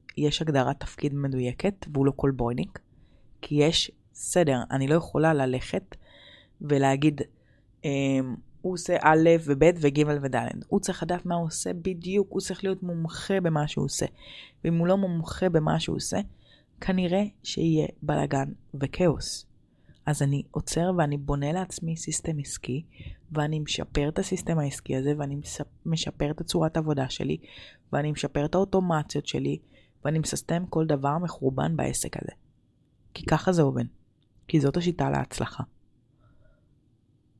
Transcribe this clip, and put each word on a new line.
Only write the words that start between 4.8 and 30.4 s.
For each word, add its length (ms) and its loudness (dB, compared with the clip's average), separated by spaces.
לא 80 6
יכולה 380 2
ללכת 640 -2
ולהגיד, 600 2
אמ, 500 0
"הוא 120 -2
עושה 280 0
א' 280 8
וב' 180 4
וג' 240 4
וד'." 140 -2
הוא 120 2
צריך 240 -4
לדעת 220 -2
מה 100 0
הוא 100 0
עושה 280 -4
בדיוק, 560 -2
הוא 120 -2
צריך 220 -6
להיות 200 -2
מומחה 560 -2
במה 280 2
שהוא 180 -2
עושה. 200 -2
ואם 140 2
הוא 100 2
לא 100 4
מומחה 520 0
במה 300 2
שהוא 160 -4
עושה, 240 -4
כנראה 420 2
שיהיה 440 2
בלגן 500 0
וכאוס. 720 -2
אז 160 0
אני 300 2
עוצר 460 -2
ואני 200 2
בונה 340 -2
לעצמי 460 -4
סיסטם 420 -6
עסקי, 440 -6
ואני 280 -2
משפר 500 -2
את 100 -4
הסיסטם 400 -2
העסקי 360 -4
הזה, 220 0
ואני 180 -4
מס-, 260 -8
משפר 460 -2
את 100 -6
הצורת 360 0
עבודה 320 0
שלי, 280 -4
ואני 180 0
משפר 340 -2
את 100 -2
האוטומציות 720 0
שלי, 320 -2
ואני 140 0
מססטם 460 -2